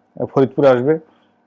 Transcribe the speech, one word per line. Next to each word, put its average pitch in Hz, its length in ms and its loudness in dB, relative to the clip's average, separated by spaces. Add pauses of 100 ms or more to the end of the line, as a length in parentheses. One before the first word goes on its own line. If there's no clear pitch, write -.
(300)
ফরিদপুরে 139 380 0
আসবে, 131 300 0 (480)